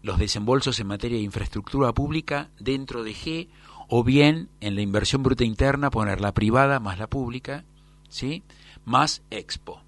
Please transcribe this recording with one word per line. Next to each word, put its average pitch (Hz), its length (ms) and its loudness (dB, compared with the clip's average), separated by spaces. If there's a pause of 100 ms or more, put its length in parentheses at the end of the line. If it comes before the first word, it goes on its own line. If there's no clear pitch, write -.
los 101 160 0
desembolsos 113 640 0
en 101 60 -6
materia 110 320 -4
de 104 60 -2
infraestructura 107 680 -2
pública 147 560 -4 (100)
dentro 127 440 -4
de 110 100 -8
G, 160 360 -8 (400)
o 120 140 4
bien 147 460 6 (120)
en 104 140 -4
la 104 80 -2
inversión 104 400 0
bruta 127 220 2
interna 135 460 0
poner 101 300 -2
la 101 140 0
privada 127 460 4
más 95 180 -6
la 110 80 -6
pública, 131 580 -6 (440)
¿sí? 139 340 -6 (420)
más 131 460 2
Expo. - 580 -12